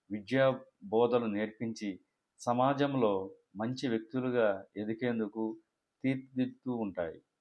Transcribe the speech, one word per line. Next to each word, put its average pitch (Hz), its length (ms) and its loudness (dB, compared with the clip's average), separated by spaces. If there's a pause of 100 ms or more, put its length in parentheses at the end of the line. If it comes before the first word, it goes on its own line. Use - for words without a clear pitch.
(100)
విద్యా 110 360 2 (380)
బోధలు 117 420 4
నేర్పించి, 107 640 -4 (500)
సమాజంలో 131 720 2 (440)
మంచి 127 320 -4
వ్యక్తులుగా 117 600 2 (280)
ఎదిగేందుకు 113 680 -2 (600)
తీర్చిదిద్దుతూ 131 720 -2
ఉంటాయి. 90 420 -4 (220)